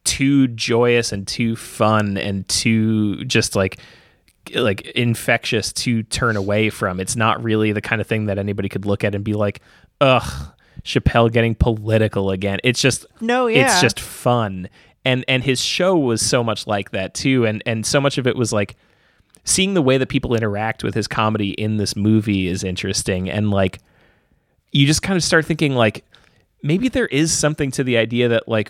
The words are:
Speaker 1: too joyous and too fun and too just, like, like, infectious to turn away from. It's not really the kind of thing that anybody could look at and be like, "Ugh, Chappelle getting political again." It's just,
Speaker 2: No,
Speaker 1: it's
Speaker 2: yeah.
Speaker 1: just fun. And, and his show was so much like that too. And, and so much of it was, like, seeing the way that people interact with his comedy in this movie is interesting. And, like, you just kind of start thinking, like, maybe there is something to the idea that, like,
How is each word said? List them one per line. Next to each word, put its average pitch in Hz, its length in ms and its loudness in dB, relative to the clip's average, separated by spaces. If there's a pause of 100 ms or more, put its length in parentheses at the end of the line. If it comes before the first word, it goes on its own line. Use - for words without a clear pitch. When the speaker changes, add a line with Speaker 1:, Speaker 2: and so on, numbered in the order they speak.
Speaker 1:
too 135 440 2
joyous 120 640 0
and 98 160 -6
too 113 260 -2
fun 107 640 0
and 98 320 -4
too 110 760 0
just, 117 280 0
like, 95 240 0 (760)
like, 110 280 0
infectious 117 880 -2
to 117 300 -2
turn 110 340 -2
away 104 340 0
from. 92 300 -4
It's 95 160 -4
not 110 260 2
really 107 300 0
the 104 80 -2
kind 110 200 -4
of 104 60 -4
thing 110 200 -2
that 98 120 -2
anybody 101 300 -4
could 95 160 -8
look 101 180 -2
at 104 120 -2
and 101 100 -6
be 107 80 -2
like, 104 280 -2 (420)
"Ugh, 90 520 0 (280)
Chappelle 117 500 2
getting 117 220 2
political 110 760 0
again." 98 320 -4
It's 123 200 0
just, - 240 0 (160)
Speaker 2:
No, 247 240 0
Speaker 1:
it's 226 100 2
Speaker 2:
yeah. 247 240 4
Speaker 1:
just - 180 2
fun. 104 720 -2 (340)
And, 127 260 0
and 131 140 2
his 127 200 0
show 185 340 0
was 123 240 2
so 123 240 0
much 110 220 -4
like 101 240 -4
that 95 240 -6
too. 131 320 2
And, 107 180 -2
and 113 220 -4
so 143 160 2
much 139 160 0
of 127 80 -2
it 117 100 0
was, 120 160 -2
like, 104 240 -2 (680)
seeing 190 280 2
the 185 100 2
way 131 140 4
that 131 140 0
people 127 240 0
interact 110 500 -2
with 107 100 -2
his 107 140 -2
comedy 107 440 0
in 107 260 -2
this 101 180 -2
movie 104 500 2
is 90 180 -2
interesting. 92 640 -4
And, 104 200 0
like, 98 280 0 (920)
you 139 140 4
just 151 140 2
kind 190 160 -2
of 165 80 0
start 160 220 2
thinking, 151 280 0
like, 113 300 2 (580)
maybe 196 280 0
there 247 160 0
is 156 260 0
something 147 380 0
to 135 140 -2
the 123 120 2
idea 117 320 2
that, 117 180 2
like, 110 240 0